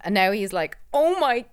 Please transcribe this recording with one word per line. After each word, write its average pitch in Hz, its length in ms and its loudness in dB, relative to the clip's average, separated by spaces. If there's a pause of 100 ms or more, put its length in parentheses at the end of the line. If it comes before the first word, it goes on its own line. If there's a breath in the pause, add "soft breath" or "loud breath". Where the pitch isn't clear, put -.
And 196 100 -2
now 190 180 4
he's 196 200 -4
like, 165 240 -4 (160)
"Oh 330 280 2
my 247 320 0